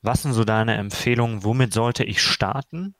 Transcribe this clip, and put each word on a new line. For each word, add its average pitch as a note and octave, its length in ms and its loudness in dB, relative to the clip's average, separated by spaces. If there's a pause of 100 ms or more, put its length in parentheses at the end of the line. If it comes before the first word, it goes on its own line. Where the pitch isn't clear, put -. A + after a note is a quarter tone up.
was A#2 200 0
sind C#3 100 -2
so A2+ 120 2
deine A2 320 2
Empfehlungen, A2 680 -2
womit A#2 280 2
sollte A#2+ 320 0
ich - 180 -2
starten? C#3 760 -2